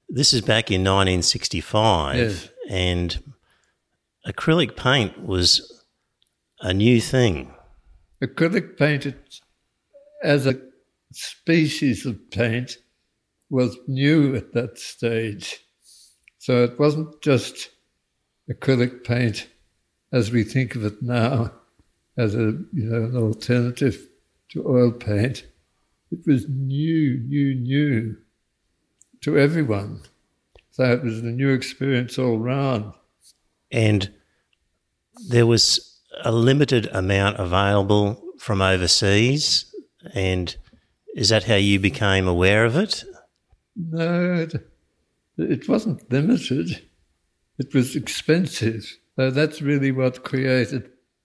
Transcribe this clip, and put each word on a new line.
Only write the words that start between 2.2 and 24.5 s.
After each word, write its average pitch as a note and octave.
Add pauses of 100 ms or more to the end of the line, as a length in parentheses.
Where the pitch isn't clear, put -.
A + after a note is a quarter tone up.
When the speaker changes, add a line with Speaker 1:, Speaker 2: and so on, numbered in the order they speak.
Speaker 1:
and F2+ (1040)
acrylic D#3+
paint -
was - (760)
a G2
new A2+
thing. G#2+ (680)
Speaker 2:
Acrylic E3+
paint, D3
it, - (840)
as C#3+
a C3 (540)
species D3+
of G#2+
paint, A#2 (720)
was B2+ (100)
new C#3
at -
that A#2+
stage. A2+ (760)
So B2
it A#2+
wasn't D3+
just - (800)
acrylic B2
paint A#2+ (640)
as A2+
we A#2+
think B2
of A2
it G#2
now A#2+ (640)
as A2
a, A2+ (160)
you C#3
know, A2+
an B2
alternative B2 (420)